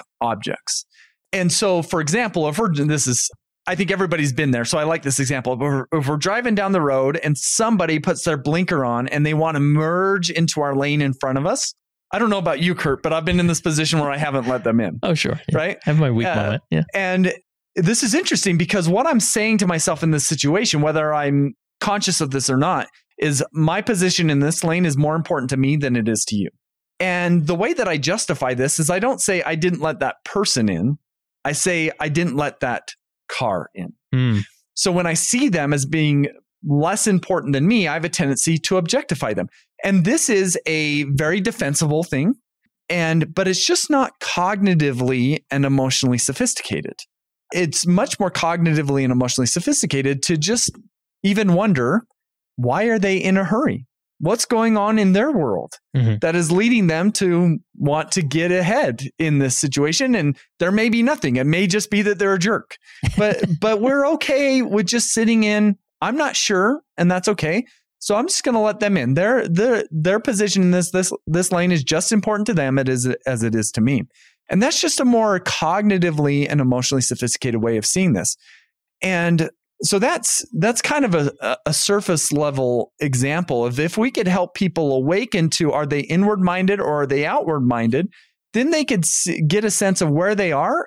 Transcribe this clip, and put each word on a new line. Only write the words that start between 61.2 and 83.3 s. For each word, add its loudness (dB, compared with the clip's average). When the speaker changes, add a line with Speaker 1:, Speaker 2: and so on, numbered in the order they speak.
Speaker 1:
It 2
may 2
just -2
be 2
that 0
they're 2
a 0
jerk, -2
but, 0
Speaker 2:
<laughs> -2
Speaker 1:
but 0
we're 2
okay 0
with 0
just -2
sitting 2
in, 2
"I'm -2
not -2
sure," 0
and 4
that's 0
okay. 0
So -2
I'm 0
just -4
gonna 2
let 0
them 2
in. 0
Their, 2
their, 2
their 0
position 0
in 4
this, 2
this, 0
this 0
lane 2
is 2
just 0
important 0
to 0
them 2
it 0
is, 0
as -2
it 0
is 0
to -2
me. 2
And 2
that's 0
just -2
a 0
more 2
cognitively 0
and 0
emotionally 0
sophisticated -2
way 0
of -4
seeing 2
this. -2
And 0
so 0
that's, -2
that's 0
kind 0
of 0
a, 0
a, -2
a -2
surface 0
level 0
example 0